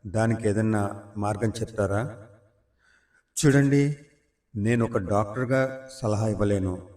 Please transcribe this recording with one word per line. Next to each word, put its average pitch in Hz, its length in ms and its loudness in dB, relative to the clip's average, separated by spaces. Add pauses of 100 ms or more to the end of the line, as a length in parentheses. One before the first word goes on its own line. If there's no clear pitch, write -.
దానికి 110 420 0
ఏదన్నా 107 340 2 (360)
మార్గం 104 420 -2
చెప్తారా? 101 420 -2 (1400)
చూడండి, 139 460 6 (680)
నేను 113 320 0
ఒక 117 120 -4 (140)
డాక్టర్గా 123 500 0 (260)
సలహా 107 400 -2
ఇవ్వలేను 98 460 0 (240)